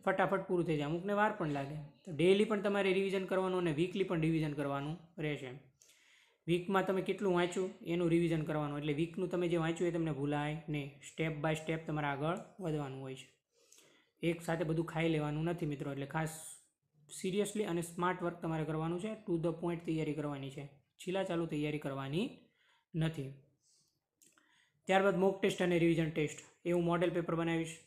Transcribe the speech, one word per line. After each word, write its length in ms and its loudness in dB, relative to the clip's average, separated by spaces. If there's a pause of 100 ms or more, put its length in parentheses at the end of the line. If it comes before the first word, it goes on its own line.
ફટાફટ 420 2
પૂરું 180 2
થઈ 120 2
જાય, 80 0
અમુકને 280 -2
વાર 240 4
પણ 120 -2
લાગે, 260 -4
તો 360 -14
ડેઇલી 340 6
પણ 160 0
તમારે 320 2
રિવિઝન 320 0
કરવાનું 340 0
અને 120 2
વીકલી 320 0
પણ 180 0
રિવિઝન 320 2
કરવાનું 440 -4 (200)
રહેશે. 340 -4 (960)
વીકમાં 380 2
તમે 160 2
કેટલું 320 0
વાંચ્યું 360 2 (160)
એનું 240 2
રિવિઝન 340 4
કરવાનું, 360 -2
એટલે 140 -2
વીકનું 360 -2
તમે 180 0
જે 100 2
વાંચ્યું 320 2
એ 20 0
તમને 200 0
ભૂલાય 580 -2
નહીં, 300 -6
step 360 -4
by 180 0
step 240 -2
તમારે 300 -2
આગળ 300 0 (220)
વધવાનું 420 -4
હોય 140 -8
છે. 120 -18 (960)
એક 180 0
સાથે 220 0
બધું 220 0
ખાઈ 240 0
લેવાનું 340 0
નથી 220 -2
મિત્રો, 260 -4
એટલે 140 -4
ખાસ 240 -2 (800)
સિરિયસલી 560 -2
અને 160 -2
સ્માર્ટ 420 0
વર્ક 180 -4
તમારે 240 -2
કરવાનું 340 -2
છે, 140 -6
to 280 -2
the 120 0 (100)
point 220 -2
તૈયારી 280 0
કરવાની 360 -4
છે. 400 -14 (100)
ચીલાચાલુ 460 0
તૈયારી 320 -2
કરવાની 600 -2 (580)
નથી. 380 -2 (1500)
ત્યારબાદ 300 6
મોક 240 4
ટેસ્ટ 200 2
અને 160 4
રિવિઝન 320 4
ટેસ્ટ, 280 -2 (280)
એ 60 2
હું 120 2
મોડેલ 260 2
પેપર 260 0
બનાવીશ 500 0